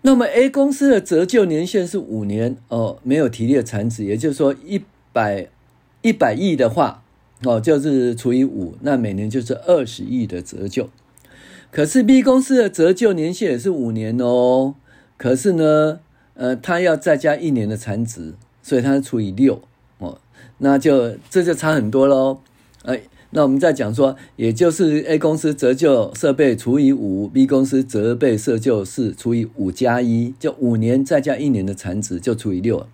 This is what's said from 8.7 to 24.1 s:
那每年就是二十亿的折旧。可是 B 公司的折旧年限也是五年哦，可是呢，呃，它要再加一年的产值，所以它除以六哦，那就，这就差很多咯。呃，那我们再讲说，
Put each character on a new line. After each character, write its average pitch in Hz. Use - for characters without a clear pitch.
那 139
每 110
年 104
就 127
是 120
二 160
十 -
亿 120
的 87
折 -
旧。 -
可 147
是 247
B 254
公 262
司 262
的 220
折 175
旧 208
年 165
限 185
也 120
是 175
五 127
年 110
哦， 127
可 123
是 196
呢， 156
呃， 127
它 175
要 165
再 151
加 151
一 160
年 110
的 107
产 110
值， 82
所 -
以 120
它 139
除 123
以 101
六 120
哦， 87
那 139
就， 131
这 180
就 170
差 156
很 113
多 135
咯。 135
呃， 127
那 151
我 139
们 135
再 165
讲 110
说， 135